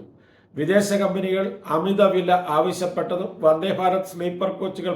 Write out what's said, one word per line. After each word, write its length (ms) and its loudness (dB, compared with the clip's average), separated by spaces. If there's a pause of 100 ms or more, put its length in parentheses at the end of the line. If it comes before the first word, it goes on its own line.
(560)
വിദേശ 380 2
കമ്പനികൾ 720 -2
അമിത 360 2
വില 280 2
ആവശ്യപ്പെട്ടതും 1080 0
വന്ദേ 340 2
ഭാരത് 320 0
സ്ലീപ്പർ 440 -4
കോച്ചുകൾ 460 -6